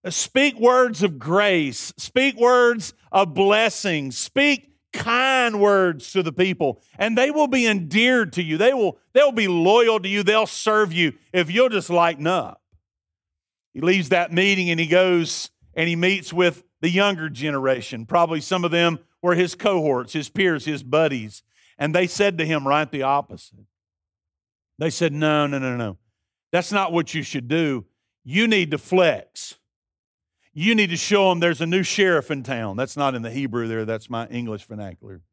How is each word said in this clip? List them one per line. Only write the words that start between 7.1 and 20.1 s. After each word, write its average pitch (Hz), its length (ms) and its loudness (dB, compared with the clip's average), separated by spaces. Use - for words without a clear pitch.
they 277 120 2
will 302 160 2
be 247 200 2
endeared 214 680 2
to 180 100 -4
you. 156 140 -2
They 226 160 4
will, 214 260 -2
they'll 277 180 4
be 220 160 -2
loyal 208 540 4
to 185 80 -8
you. 202 140 -2
They'll 214 240 2
serve 214 440 0
you 165 220 0
if 170 160 0
you'll 240 180 2
just 196 220 -4
lighten 170 360 0
up." 175 360 -4
He - 80 -8
leaves 180 260 2
that 175 240 2
meeting 185 380 0
and 165 100 0
he 165 60 0
goes 175 640 2
and 165 120 -2
he 170 100 -2
meets 180 360 -2
with 175 320 0
the 160 80 -2
younger 180 400 0
generation. 131 800 -4
Probably 165 340 0
some 180 240 -4
of 170 60 0
them 170 300 2
were 180 140 2
his 175 200 0
cohorts, 151 600 -2